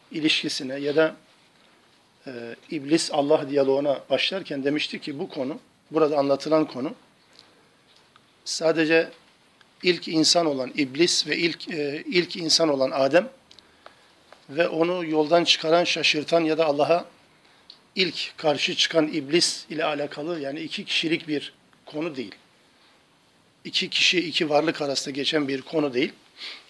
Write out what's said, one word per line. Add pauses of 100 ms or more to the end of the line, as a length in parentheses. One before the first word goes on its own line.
(120)
ilişkisine
ya
da, (1080)
e, (400)
İblis
Allah
diyaloğuna (100)
başlarken
demişti
ki
bu
konu, (320)
burada
anlatılan
konu (1500)
sadece (720)
ilk
insan
olan
İblis
ve
ilk,
e,
ilk
insan
olan
Adem (1200)
ve
onu
yoldan
çıkaran,
şaşırtan
ya
da
Allah'a (920)
ilk
karşı
çıkan
İblis
ile
alakalı,
yani
iki
kişilik
bir (340)
konu
değil. (1300)
İki
kişi,
iki
varlık
arasında
geçen
bir
konu
değil. (580)